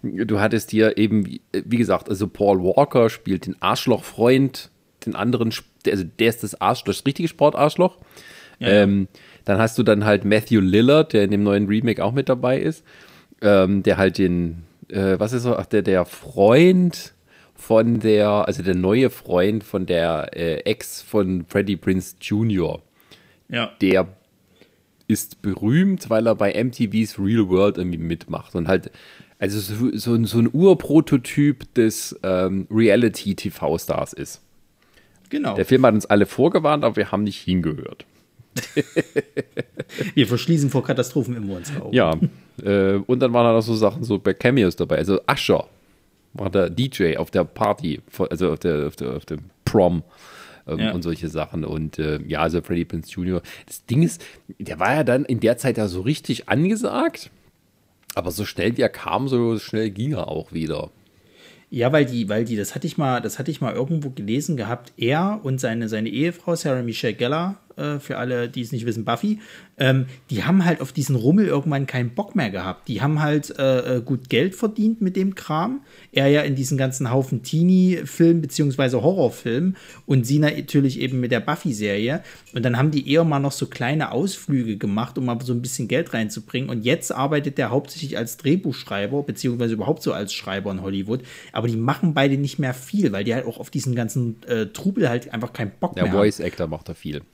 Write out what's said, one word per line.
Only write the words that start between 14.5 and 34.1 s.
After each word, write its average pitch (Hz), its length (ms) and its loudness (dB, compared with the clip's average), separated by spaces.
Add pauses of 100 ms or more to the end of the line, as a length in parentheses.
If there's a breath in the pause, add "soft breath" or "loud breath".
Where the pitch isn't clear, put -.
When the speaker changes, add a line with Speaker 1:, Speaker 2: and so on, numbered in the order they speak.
Speaker 1:
äh, 95 280 0
was 104 160 -2
ist 120 100 -2
so, 120 120 0
ach, 95 100 -6
der, 104 160 2
der 92 240 2
Freund 170 1080 4 (420 soft breath)
von 113 460 4
der, 104 280 4
also 104 340 0
der 92 120 2
neue 107 340 4
Freund 101 540 0
von 95 220 -4
der, 82 500 -2
äh, 82 200 -2 (100)
Ex - 360 -6
von 92 460 -2
Freddie 101 300 0
Prinze 92 420 -2
Junior 95 640 -2 (680 soft breath)
Speaker 2:
Ja. 120 220 -2 (100)
Speaker 1:
Der 92 260 4 (1000 soft breath)
ist - 340 -4
berühmt, 147 680 0
weil 113 180 2
er 110 80 4
bei 101 180 2
M 120 180 0
T 117 180 -2
Vs 110 300 -2
Real 101 300 2
World 95 300 4
irgendwie 90 180 -4
mitmacht 82 580 -8
und 85 120 -2
halt, 92 240 0 (480 loud breath)
also 101 200 -2
so, 104 380 -2
so 117 160 -2
ein, 117 120 2
so 110 120 -2
ein 113 160 4
Urprototyp 147 1200 2
des, - 500 0
ähm, 92 480 0
Reality-T-V-Stars 101 1400 2